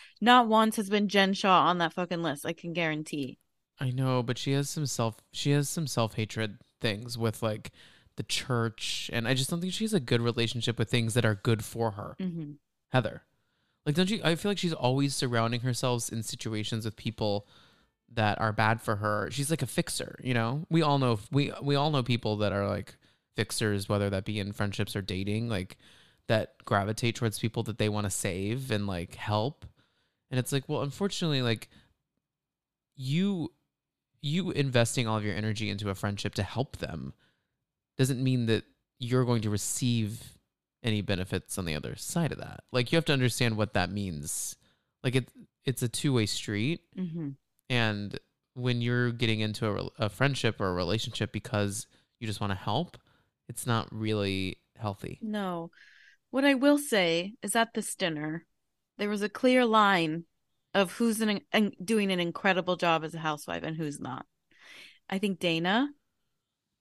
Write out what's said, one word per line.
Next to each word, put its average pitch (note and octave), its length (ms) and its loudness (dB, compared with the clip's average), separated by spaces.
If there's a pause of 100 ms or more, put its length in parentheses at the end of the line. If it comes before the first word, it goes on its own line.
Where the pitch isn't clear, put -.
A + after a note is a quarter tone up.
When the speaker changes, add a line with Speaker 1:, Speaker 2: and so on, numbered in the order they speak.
(200)
Speaker 1:
not A#3+ 280 8
once A3 280 4
has G3+ 140 -2
been G#3 180 4
Jen G3 260 4
Shaw F#3 340 6
on F3 120 2
that E3 140 0
fucking F3 280 -2
list, D3 240 -2
I E3 80 -2
can E3+ 200 -10
guarantee. D#3 640 -4 (400)
Speaker 2:
I C3 100 0
know, B2+ 320 2
but A#2+ 160 -2
she - 140 -2
has C#3 180 0
some D3+ 160 -4
self, A2+ 300 -2 (160)
she - 200 0
has C#3+ 160 4
some D#3+ 200 -4
self-hatred A2 720 -2 (220)
things A#2+ 360 -4
with, A2+ 240 -2
like, G#2+ 300 -4 (500)
the G#2+ 60 -12
church, - 840 -2
and A#2 160 -2
I B2+ 60 2
just C3+ 160 0
don't E3+ 120 -2
think F#3 120 -4
she A3 100 -4
has G#3+ 120 0
a F3+ 40 2
good A#2+ 220 2
relationship A#2 560 0
with A#2 140 -2
things A2+ 240 2
that A#2 100 4
are A2 80 4
good G#2+ 320 2
for A2+ 260 -2
her. G2+ 280 -10
Speaker 1:
Mm-hmm. E3 320 -6 (380)
Speaker 2:
Heather. - 340 0 (600)
Like, D3 120 -2
don't F#3 160 2
you, A3+ 120 -2
I D#3+ 120 4
feel G3+ 160 0
like F#3+ 80 -2
she's E3+ 140 0
always C3+ 420 2
surrounding A#2+ 460 0
herself B2 500 0
in A2+ 100 -4
situations A2 640 -4
with G#2+ 100 -6
people G#2 520 -2 (680)
that G#2+ 260 2
are A2 140 2
bad A2 260 2
for G#2+ 180 0
her. G#2 340 0
She's C#3 180 -4
like D#3+ 140 0
a - 40 0
fixer, - 560 -4
you B2 120 0
know? A#2+ 340 0
We E3 140 4
all C#3+ 160 4
know, B2 180 4 (140)
we, C#3 200 2 (120)
we C#3+ 120 2
all C#3+ 140 2
know C#3+ 140 2
people A2+ 340 0
that G#2 160 2
are, G2+ 140 0
like, G2 280 -4 (400)
fixers, G#2 540 0
whether G2+ 220 2
that F#2+ 120 -2
be G#2+ 140 -4
in G2+ 140 -4
friendships G2+ 440 -4
or G#2 60 -2
dating, G2+ 480 -2
like, F#2 280 -4 (500)
that - 360 0
gravitate G#2+ 520 0
towards A2 240 -2
people A#2 240 -2
that G2+ 160 -6
they G#2+ 100 2
wanna G#2 220 -2
save G#2+ 580 -4
and, G#2 160 0
like, F#2 300 -6
help. G#2+ 500 -2 (640)
And C3 100 0
it's A#2+ 120 -4
like, C3+ 180 -2
well, C#3+ 140 -2
unfortunately, D3+ 580 -2
like, A#2 260 0 (1300)
you, D#3+ 560 0 (680)
you E3 300 -2
investing B2 560 2
all A2 100 0
of G#2 80 -2
your G#2 100 -2
energy G#2+ 360 -2
into G2+ 180 -4
a G2 60 -2
friendship G2+ 400 -4
to G#2 80 0
help - 340 -4
them C#2 360 -8 (840)
doesn't C3 260 2
mean B2+ 240 2
that A2 160 4 (360)
you're B2 260 2
going A#2+ 160 2
to G#2+ 80 -2
receive A2+ 880 0 (460)
any G#2+ 180 0
benefits F#2+ 560 -4
on F#2+ 80 -4
the D#2+ 100 -2
other - 200 -6
side - 360 -2
of - 80 -8
that. - 220 -14 (100)
Like, B2 200 0
you E3 60 6
have D#3+ 80 4
to D#3+ 80 2
understand B2 440 2
what G#2+ 160 0
that F2+ 180 2
means. F2+ 640 -6 (480)
Like, B2 120 0
it, B2+ 140 0 (360)
it's B2+ 180 -2
a A#2+ 60 0
two-way B2+ 360 2
street. A2 560 -2 (160)
Speaker 1:
Mm-hmm. E3 320 -6 (400)
Speaker 2:
And G#2+ 500 0 (360)
when B2 260 -2
you're B2 300 2
getting A2+ 300 0
into A2 260 -2
a G#2+ 40 0
rel-, F#2 280 -6
a G#2+ 100 0
friendship B2+ 500 0
or G2 100 0
a F2+ 40 0
relationship G2+ 580 -2
because G2+ 560 -2 (320)
you A#2 80 -8
just G#2 140 -6
wanna G2+ 140 -2
help, A#2 420 -4 (520)
it's - 180 -8
not A#2 240 0
really G2+ 640 -2 (200)
healthy. - 440 -6
Speaker 1:
No. F#3+ 480 -6 (640)
What C4+ 140 2
I C#4 100 8
will C#4+ 220 6
say F#3+ 560 2 (100)
is G3+ 120 -4
at A3+ 180 2
this - 220 -6
dinner, D#3 500 -4 (520)
there G#3 120 -2
was G#3 120 -2
a G#3 80 -2
clear B3+ 360 4
line F#3+ 580 4 (500)
of F#3+ 200 2
who's A3+ 280 0
an, G#3+ 200 0 (100)
an, G#3+ 220 4 (100)
doing G3+ 280 2
an F3+ 80 2
incredible F3 580 0
job E3 260 2
as D#3+ 100 -8
a E3 60 -8
housewife D#3 440 -4
and D#3+ 120 -6
who's D3 240 -6
not. B2 260 -10 (840)
I F#3+ 100 -2
think G3 200 -2
Dana, F3+ 500 2 (920)